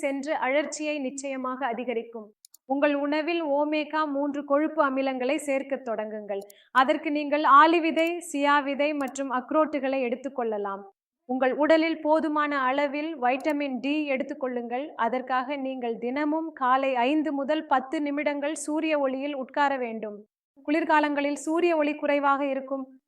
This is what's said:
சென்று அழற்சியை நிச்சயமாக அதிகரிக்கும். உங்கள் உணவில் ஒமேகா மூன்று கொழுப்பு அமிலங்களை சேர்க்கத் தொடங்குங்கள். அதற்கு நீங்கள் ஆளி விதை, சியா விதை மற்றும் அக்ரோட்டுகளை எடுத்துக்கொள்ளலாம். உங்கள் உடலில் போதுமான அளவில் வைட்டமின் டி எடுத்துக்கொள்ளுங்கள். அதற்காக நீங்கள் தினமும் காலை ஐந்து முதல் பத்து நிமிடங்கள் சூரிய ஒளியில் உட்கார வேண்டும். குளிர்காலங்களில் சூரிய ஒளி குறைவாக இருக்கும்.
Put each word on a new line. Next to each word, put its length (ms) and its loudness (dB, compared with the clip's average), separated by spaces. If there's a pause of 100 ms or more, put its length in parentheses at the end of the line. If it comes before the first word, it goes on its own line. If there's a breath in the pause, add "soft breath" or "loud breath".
சென்று 320 -2
அழற்சியை 640 -2
நிச்சயமாக 640 -6
அதிகரிக்கும். 640 -6 (360)
உங்கள் 280 4
உணவில் 500 0
ஒமேகா 680 0
மூன்று 340 -2
கொழுப்பு 440 2
அமிலங்களை 460 0
சேர்க்கத் 540 -2
தொடங்குங்கள். 500 -6 (320 loud breath)
அதற்கு 400 2
நீங்கள் 320 0
ஆளி 360 10
விதை, 520 0
சியா 320 4
விதை 300 -2
மற்றும் 380 -4
அக்ரோட்டுகளை 760 0
எடுத்துக்கொள்ளலாம். 760 -4 (460)
உங்கள் 240 2
உடலில் 480 2
போதுமான 580 0
அளவில் 640 -2
வைட்டமின் 580 0
டி 300 -2
எடுத்துக்கொள்ளுங்கள். 760 -4 (100)
அதற்காக 600 -2
நீங்கள் 420 -4
தினமும் 560 -2
காலை 420 2
ஐந்து 380 0
முதல் 340 -2
பத்து 340 0
நிமிடங்கள் 540 -2
சூரிய 440 -2
ஒளியில் 360 -2
உட்கார 420 -2
வேண்டும். 400 -8 (500)
குளிர்காலங்களில் 800 2
சூரிய 300 2
ஒளி 200 2
குறைவாக 500 2
இருக்கும். 420 -4 (200)